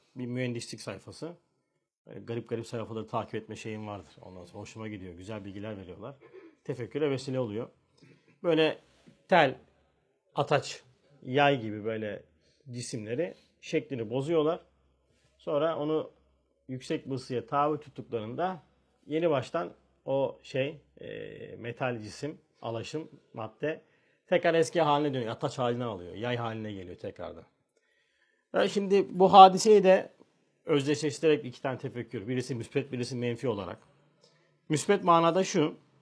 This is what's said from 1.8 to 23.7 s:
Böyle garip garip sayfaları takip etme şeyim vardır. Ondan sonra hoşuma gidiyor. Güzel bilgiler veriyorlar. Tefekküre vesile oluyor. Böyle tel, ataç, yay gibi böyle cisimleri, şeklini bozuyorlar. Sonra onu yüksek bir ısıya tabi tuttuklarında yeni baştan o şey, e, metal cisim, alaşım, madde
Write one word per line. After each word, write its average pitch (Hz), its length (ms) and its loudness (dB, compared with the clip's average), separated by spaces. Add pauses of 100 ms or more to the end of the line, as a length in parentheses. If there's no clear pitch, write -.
Böyle - 120 -16
garip 117 300 -8
garip 113 180 -6
sayfaları 110 400 -8
takip 113 280 -6
etme 110 200 -10
şeyim 107 320 -10
vardır. 101 240 -12 (100)
Ondan 92 240 -18
sonra 101 160 -16
hoşuma 110 260 -14
gidiyor. 95 260 -12
Güzel 98 320 -12
bilgiler 101 320 -12
veriyorlar. 92 380 -16 (480)
Tefekküre 139 480 -4
vesile 131 280 -4
oluyor. 113 280 -6 (760)
Böyle 160 360 2 (480)
tel, 151 280 6 (800)
ataç, - 480 -2 (400)
yay 139 380 4
gibi 107 240 -8
böyle 107 380 -6 (480)
cisimleri, 123 640 -8 (280)
şeklini 135 480 -4
bozuyorlar. 151 500 0 (800)
Sonra 160 400 0
onu 151 340 -2 (560)
yüksek 131 420 -8
bir 135 60 -4
ısıya 123 320 -6
tabi 147 320 0
tuttuklarında 135 840 -8 (440)
yeni 160 220 0
baştan 156 420 -2 (340)
o 135 380 -2
şey, 139 340 -4 (240)
e, - 540 -14
metal 120 460 -6
cisim, 120 360 -12 (240)
alaşım, 117 480 -8 (240)
madde 147 480 -8 (460)